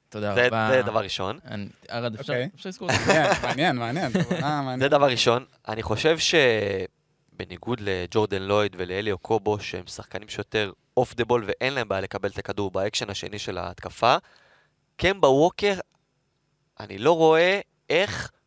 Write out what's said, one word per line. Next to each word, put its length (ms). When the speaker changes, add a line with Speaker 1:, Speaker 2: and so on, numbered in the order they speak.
Speaker 1:
תודה 260
Speaker 2:
זה, 120
Speaker 1:
רבה. 260
Speaker 2:
זה 100
דבר 180
ראשון. 440
Speaker 1:
אני, 240
ארד, 240
אפשר, 180
Speaker 3:
אוקיי. 220
Speaker 1:
אפשר 140
לזכור 220
את 40
זה. 120
Speaker 3:
מעניין, 360
מעניין, 340
מעניין, 360
תובנה 400
מעניינת. 180
Speaker 2:
זה 80
דבר 180
ראשון. 380
אני 140
חושב 360
שבניגוד 1600
לג'ורדן 600
לויד 360
ולאליו 400
קובו, 420
שהם 260
שחקנים 420
שיותר 440
off 140
the 100
ball 220
ואין 280
להם 140
בעיה 120
לקבל 280
את 100
הכדור 320
באקשן 400
השני 280
של 200
ההתקפה, 580
קמבה 320
ווקר, 460
אני 180
לא 180
רואה 440
איך 400